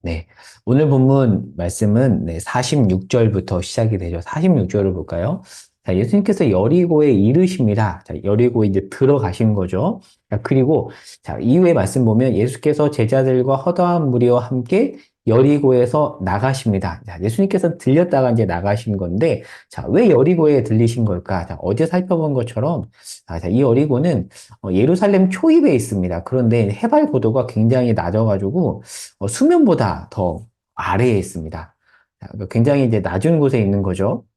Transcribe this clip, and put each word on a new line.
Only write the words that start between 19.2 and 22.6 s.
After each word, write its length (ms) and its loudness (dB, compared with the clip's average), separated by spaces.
자, 200 -12
왜 220 4
여리고에 520 2
들리신 420 0
걸까? 420 -4
자, 140 -12
어제 260 -2
살펴본 480 -2
것처럼, 560 -4